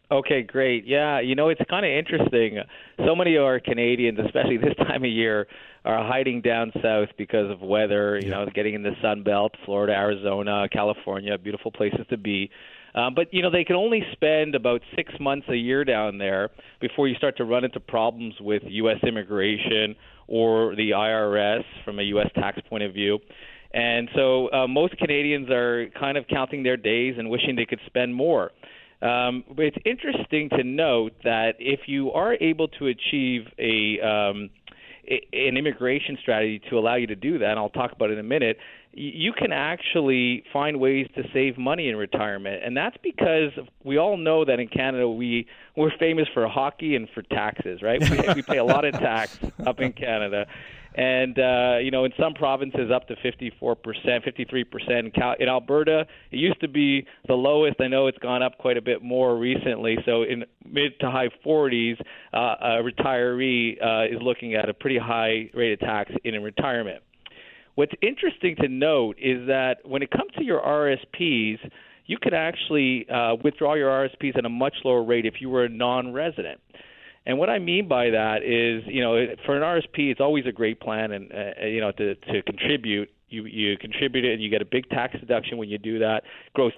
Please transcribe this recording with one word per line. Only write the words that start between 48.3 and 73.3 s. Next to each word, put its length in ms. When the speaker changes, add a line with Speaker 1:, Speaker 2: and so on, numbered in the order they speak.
Speaker 1:
we 60
pay 140
a 80
lot 220
of 80
tax 440
Speaker 2:
<laughs> 160
Speaker 1:
up 120
in 140
Canada. 540
And, 400
uh, 440
you 80
know, 140
in 140
some 140
provinces 580
up 180
to 140
fifty-four 540
percent, 480
fifty-three 400
percent. 500
Cal-, 240
in 80
Alberta, 600
it 80
used 240
to 60
be 380
the 60
lowest. 480
I 60
know 180
it's 100
gone 260
up 140
quite 220
a 20
bit 220
more 340
recently. 720
So 160
in 240
mid 360
to 100
high 180
forties, 540
uh, 60
a 440
retiree, 1040
uh, 220
is 160
looking 320
at 160
a 20
pretty 240
high 560
rate 220
of 60
tax 320
in 180
retirement. 600
What's 260
interesting 640
to 60
note 520
is 280
that 360
when 160
it 100
comes 280
to 60
your 180
R 260
S 120
Ps, 480
you 160
can 100
actually, 800
uh, 340